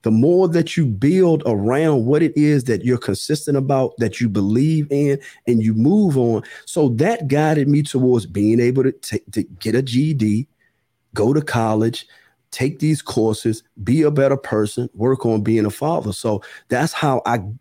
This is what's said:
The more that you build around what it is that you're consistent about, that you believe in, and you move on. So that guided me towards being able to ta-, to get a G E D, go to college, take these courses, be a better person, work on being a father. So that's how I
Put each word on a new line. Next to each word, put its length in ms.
The 80
more 380
that 280
you 100
build 600
around 580
what 160
it 160
is 280
that 200
you're 140
consistent 580
about, 420
that 220
you 80
believe 640
in, 300
and 160
you 100
move 460
on. 240
So 300
that 320
guided 400
me 160
towards 420
being 320
able 240
to 80
ta-, 400
to 140
get 320
a 60
G 280
E 40
D, 340
go 180
to 80
college, 680
take 300
these 200
courses, 640
be 180
a 80
better 260
person, 580
work 300
on 180
being 220
a 60
father. 420
So 300
that's 240
how 320
I 140